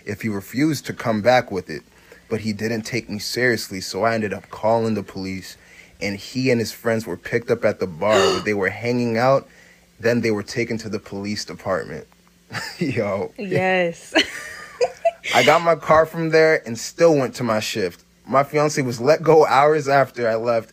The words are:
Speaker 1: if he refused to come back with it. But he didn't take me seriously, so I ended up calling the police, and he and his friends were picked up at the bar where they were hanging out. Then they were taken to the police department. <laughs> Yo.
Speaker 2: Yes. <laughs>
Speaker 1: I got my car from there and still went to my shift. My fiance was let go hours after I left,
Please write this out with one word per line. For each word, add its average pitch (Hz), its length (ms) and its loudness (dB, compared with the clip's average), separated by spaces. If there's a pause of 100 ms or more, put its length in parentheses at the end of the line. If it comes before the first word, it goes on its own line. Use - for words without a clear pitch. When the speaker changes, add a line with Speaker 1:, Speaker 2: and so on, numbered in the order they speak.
Speaker 1:
if 101 180 -8
he 117 60 -4
refused 127 580 -4
to - 60 -8
come 107 300 -2
back 120 280 4
with 90 200 -6
it. 76 120 -8 (460)
But 110 120 -4
he 110 120 -4
didn't 110 300 -4
take 113 280 -6
me 104 80 -6
seriously, 113 600 -2
so 95 240 -6
I 113 100 2
ended 107 180 -2
up 87 180 -12
calling 113 440 0
the 101 80 -4
police, 95 540 -12 (440)
and 101 160 -6
he 131 340 -4
and 120 80 4
his 110 140 -4
friends 113 340 -2
were 87 100 -6
picked - 340 -6
up 113 140 0
at 104 140 0
the 98 80 -2
bar 95 300 0
where 190 240 2
they 107 140 -4
were 98 160 0
hanging 117 480 -2
out. 131 280 2 (540)
Then 117 220 2
they 113 80 0
were 104 120 -2
taken 113 360 -4
to 110 100 -10
the 98 100 -6
police 101 460 -8
department. 78 640 -6 (440)
<laughs> - 280 -12
Yo. 107 600 -2
Speaker 2:
Yes. 185 760 -2 (640)
<laughs> - 560 -4
Speaker 1:
I 123 100 4
got 160 180 6
my 170 140 4
car 160 300 4
from 165 240 -4
there 160 360 4
and 117 120 -8
still 165 380 2
went 127 200 0
to 127 80 -4
my 110 160 0
shift. 98 420 -6 (240)
My 131 160 4
fiance 147 400 0
was 113 180 -4
let 151 220 4
go 156 220 8
hours 139 440 4
after 131 400 2
I 113 80 2
left, 117 360 -2